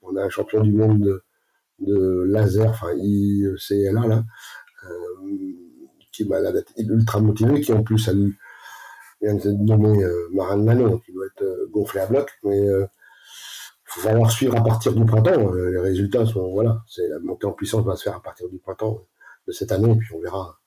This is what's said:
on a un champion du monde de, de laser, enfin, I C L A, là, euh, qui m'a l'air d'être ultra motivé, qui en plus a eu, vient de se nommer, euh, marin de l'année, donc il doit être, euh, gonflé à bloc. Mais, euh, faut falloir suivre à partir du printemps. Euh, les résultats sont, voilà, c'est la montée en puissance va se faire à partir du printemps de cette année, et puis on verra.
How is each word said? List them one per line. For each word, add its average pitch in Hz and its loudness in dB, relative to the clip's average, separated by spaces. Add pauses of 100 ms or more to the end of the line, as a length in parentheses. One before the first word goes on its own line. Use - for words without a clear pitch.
on 92 -8
a 98 -2
un 95 0
champion 107 0
du 107 4
monde 107 4
de, 98 0 (580)
de 95 0
laser, 107 2
enfin, 87 -6
I 101 2 (140)
C 101 -2
L 101 2
A, 117 0
là, 113 2 (600)
euh, 90 -10 (760)
qui 107 -6
m'a 95 -2
l'air 92 -2
d'être - -4
ultra 113 2
motivé, 110 2
qui 120 0
en 107 2
plus 110 0
a 98 0
eu, 101 0 (840)
vient 104 -2
de 101 -2
se 101 -2
nommer, 104 4
euh, 87 -2
marin 95 -2
de 104 2
l'année, 123 4
donc 98 0
il 90 -20
doit 95 -8
être, - -10
euh, 95 -4
gonflé 101 -2
à 95 -2
bloc. 135 0 (120)
Mais, 101 0
euh, 98 2 (1000)
faut - -14
falloir 113 4
suivre 123 0
à 110 2
partir 117 0
du 113 4
printemps. 110 4
Euh, 90 -2
les 90 -2
résultats 98 0
sont, 98 -2
voilà, 113 0
c'est 90 -6
la 76 -6
montée 90 -8
en 95 -2
puissance 101 -4
va 95 -2
se - -14
faire 95 -6
à 92 -16
partir - -14
du 92 -14
printemps - -8 (400)
de 90 -10
cette 98 -6
année, 107 2
et 113 4
puis 113 -4
on 82 -10
verra. 90 -10